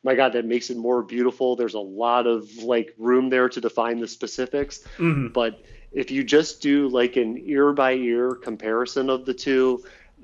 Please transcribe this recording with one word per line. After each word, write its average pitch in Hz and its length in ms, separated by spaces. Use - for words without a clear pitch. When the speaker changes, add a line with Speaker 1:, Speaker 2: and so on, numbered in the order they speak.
Speaker 1:
my 131 120
God, 131 180
that 117 120
makes 120 260
it 120 60
more 120 260
beautiful. 123 520
There's 113 200
a 107 40
lot 117 460
of, 110 240
like, 117 340
room 127 320
there 127 200
to 123 120
define 117 380
the 113 80
specifics. 131 720
Speaker 2:
Mm-hmm. 151 300
Speaker 1:
But 113 340
if 135 180
you 135 140
just 147 380
do, 143 260
like, 123 300
an 117 280
ear 143 280
by 131 200
ear 123 400
comparison 123 760
of 127 140
the 131 100
two, 131 480